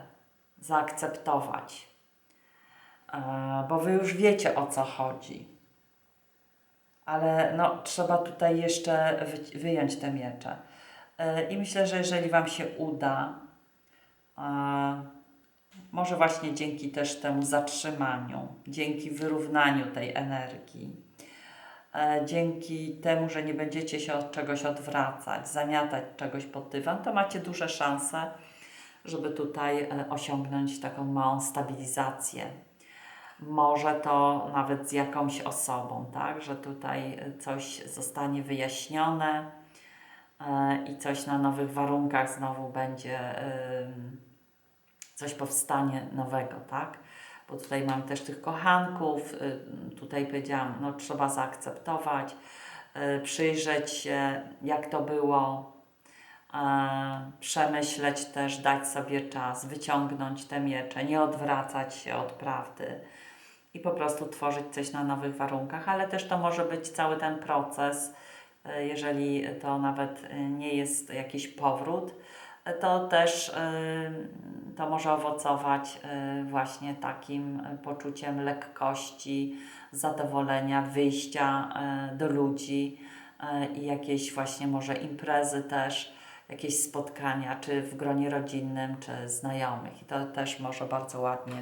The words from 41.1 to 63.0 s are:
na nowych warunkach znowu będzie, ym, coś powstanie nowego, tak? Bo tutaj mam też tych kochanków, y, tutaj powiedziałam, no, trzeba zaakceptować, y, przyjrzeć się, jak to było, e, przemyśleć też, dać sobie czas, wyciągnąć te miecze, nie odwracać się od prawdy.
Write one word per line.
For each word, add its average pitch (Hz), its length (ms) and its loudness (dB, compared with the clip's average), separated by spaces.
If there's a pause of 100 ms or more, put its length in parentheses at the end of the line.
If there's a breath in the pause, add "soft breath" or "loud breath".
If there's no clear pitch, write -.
na 143 120 2
nowych 139 360 2
warunkach 139 560 4
znowu 131 400 -4
będzie, 127 720 -4 (400)
ym, 127 380 -10 (920)
coś 147 180 -6
powstanie 139 800 0
nowego, 131 440 -2 (140)
tak? - 280 -6 (520 loud breath)
Bo 139 80 -8
tutaj 135 280 -2
mam 131 160 2
też 139 200 -4
tych - 200 -10
kochanków, 170 920 2
y, - 640 -6
tutaj 139 260 -2
powiedziałam, 139 560 -2
no, 143 120 -2
trzeba 139 360 0
zaakceptować, 139 1080 -2 (600 loud breath)
y, 143 240 2
przyjrzeć 156 720 2
się, 139 500 0 (200)
jak 151 260 0
to 151 140 0
było, 139 720 2 (800 loud breath)
e, 135 840 2
przemyśleć 147 840 2
też, 139 320 0
dać 139 300 4
sobie 139 420 0
czas, 127 360 -4
wyciągnąć 139 800 0
te 143 140 -4
miecze, 135 460 0
nie 151 160 4
odwracać 139 760 0
się 120 200 -6
od 127 160 -2
prawdy. 131 680 -6 (720 loud breath)